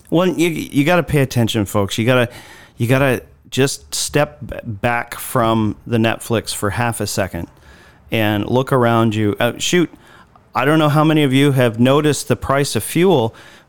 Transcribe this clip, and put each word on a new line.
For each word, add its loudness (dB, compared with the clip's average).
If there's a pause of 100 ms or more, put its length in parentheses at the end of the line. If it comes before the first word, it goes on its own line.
Well, 2
you, 0
you -2
gotta 2
pay 0
attention, 0
folks. -2
You 0
gotta, 2 (480)
you -2
gotta 2 (280)
just -2
step -2
b-, -12
back -4
from 0 (100)
the 0
Netflix -2
for -4
half -4
a -4
second -6 (640)
and 0
look 0
around 2
you. 0
Uh, -2
shoot, 0 (640)
I -2
don't 2
know 4
how 2
many 2
of 2
you 4
have 2
noticed 2
the 0
price -2
of -2
fuel, 2 (360)